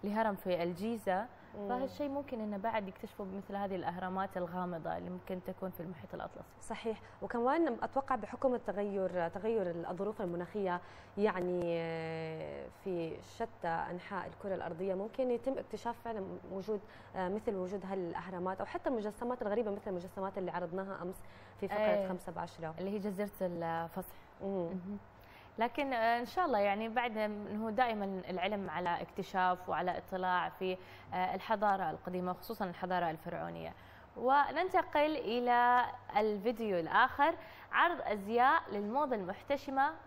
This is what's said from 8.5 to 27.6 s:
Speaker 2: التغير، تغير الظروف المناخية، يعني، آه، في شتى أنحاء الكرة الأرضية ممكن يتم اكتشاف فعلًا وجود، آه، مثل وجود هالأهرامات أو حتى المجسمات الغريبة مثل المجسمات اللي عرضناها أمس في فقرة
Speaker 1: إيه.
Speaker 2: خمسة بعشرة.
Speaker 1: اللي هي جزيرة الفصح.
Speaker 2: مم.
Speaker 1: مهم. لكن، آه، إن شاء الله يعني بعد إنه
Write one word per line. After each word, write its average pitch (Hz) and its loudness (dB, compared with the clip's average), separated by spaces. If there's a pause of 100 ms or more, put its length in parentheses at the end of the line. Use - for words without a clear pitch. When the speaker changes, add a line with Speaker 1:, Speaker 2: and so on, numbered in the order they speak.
Speaker 2:
التغير، 190 0
تغير 202 0 (220)
الظروف 196 -2
المناخية، 175 0 (360)
يعني، 180 2 (160)
آه، 160 -4 (160)
في 170 -2 (180)
شتى 226 -4
أنحاء 175 -2
الكرة 190 -4
الأرضية 170 -2
ممكن 226 0
يتم 240 0
اكتشاف 233 -6 (100)
فعلًا 220 -4 (260)
وجود، 196 -2 (340)
آه، 185 0
مثل 208 -2
وجود 185 -2
هالأهرامات 185 -2
أو 196 0
حتى 339 -2
المجسمات 240 -2
الغريبة 208 2
مثل 202 -4
المجسمات 190 -4
اللي 180 -2
عرضناها 180 -4
أمس 180 -6 (360)
في 196 -2
فقرة 208 0
Speaker 1:
إيه. 208 4
Speaker 2:
خمسة 185 -4
بعشرة. 165 -6
Speaker 1:
اللي 190 -2
هي 214 -2
جزيرة 202 -2 (120)
الفصح. 165 -2 (260)
Speaker 2:
مم. 196 -4 (180)
Speaker 1:
مهم. 190 -6 (600)
لكن، 262 2
آه، 233 4
إن 247 -2
شاء 370 2
الله 247 4
يعني 202 4
بعد 226 0
إنه 208 -2